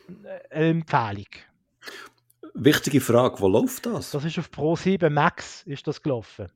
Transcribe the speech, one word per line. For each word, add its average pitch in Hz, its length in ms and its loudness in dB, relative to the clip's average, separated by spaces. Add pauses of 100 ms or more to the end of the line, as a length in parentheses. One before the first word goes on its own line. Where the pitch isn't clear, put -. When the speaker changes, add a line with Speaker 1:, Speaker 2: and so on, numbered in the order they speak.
(240)
Speaker 1:
äh, - 320 -16
eine 160 140 4
Empfehlung. 120 560 0 (1300)
Speaker 2:
Wichtige 147 480 4
Frage, 120 380 2
wo 98 80 4
läuft 170 400 2
das? 185 240 -8
Speaker 1:
Das 143 140 -6
ist 165 120 -6
auf 160 140 -8
Pro 156 240 -2
sieben 180 360 0
Max - 520 -2
ist 143 240 -12
das 147 140 -6
gelaufen. 113 540 -6